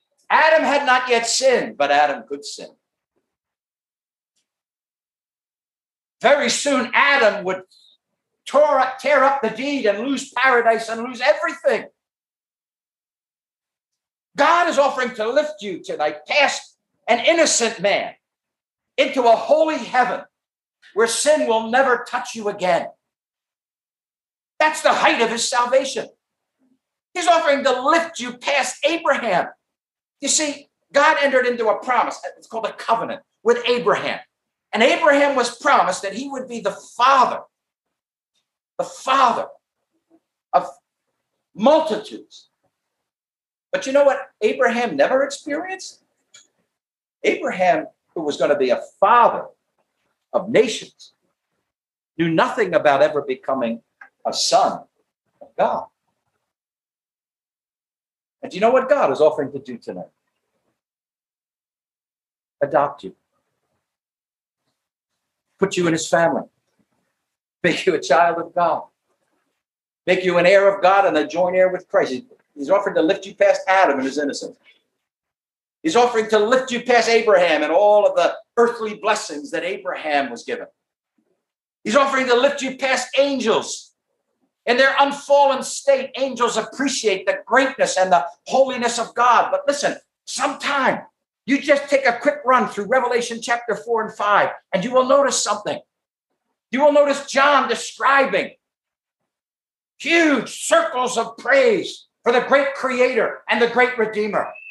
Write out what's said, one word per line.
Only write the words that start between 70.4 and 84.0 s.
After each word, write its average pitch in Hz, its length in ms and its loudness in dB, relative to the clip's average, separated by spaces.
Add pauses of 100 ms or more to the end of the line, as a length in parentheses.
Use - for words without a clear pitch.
heir 196 280 6
of - 80 -6
God 190 240 4
and 156 120 2
a 151 100 0
joint 180 280 -2
heir 185 140 4
with 180 180 -8
Christ. 147 240 0
He, 123 140 -8 (300)
he's 143 140 -8
offering 196 260 0
to 165 60 2
lift 180 240 0
you 202 100 -16
past 196 320 2
Adam 180 300 4
and 131 80 -4
his 131 120 -6
innocence. 139 400 -6 (1300)
He's 160 120 -2
offering 233 340 2
to 214 100 2
lift 247 320 0
you 240 100 -4
past 233 260 2
Abraham 180 560 2
and 151 80 -2
all 208 340 4
of 180 100 2
the 170 200 0 (220)
earthly 226 380 0
blessings 175 560 -6
that 160 120 -6
Abraham 156 640 -4
was 117 140 -14
given. - 240 -10 (1160)
He's 214 120 -2
offering 269 320 2
to 240 80 4
lift 269 260 0
you 262 160 -6
past 262 300 -4 (100)
angels. 233 760 -2 (720)